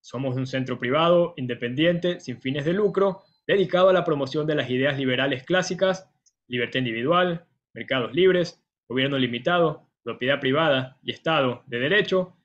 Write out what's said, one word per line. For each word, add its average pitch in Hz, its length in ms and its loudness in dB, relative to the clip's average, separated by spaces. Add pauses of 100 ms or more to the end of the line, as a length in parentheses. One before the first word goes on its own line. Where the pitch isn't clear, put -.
Somos 127 340 -6
un 131 120 -4
centro 127 320 -6
privado, 170 580 2
independiente, 151 840 -2
sin 117 200 -12
fines 139 240 -6
de 165 80 0
lucro, 196 500 0 (240)
dedicado 185 440 4
a - 20 6
la 180 100 4
promoción 151 440 -2
de 151 80 0
las 127 160 -2
ideas 135 260 0
liberales 131 480 -2
clásicas, 185 680 -2 (360)
libertad 123 320 -4
individual, 156 680 0 (300)
mercados 117 400 -4
libres, 175 500 2 (240)
gobierno 135 300 0
limitado, 147 680 0 (160)
propiedad 131 380 -2
privada 135 600 0
y 120 100 -8
Estado 135 540 -2
de 120 120 -6
Derecho 185 560 0 (100)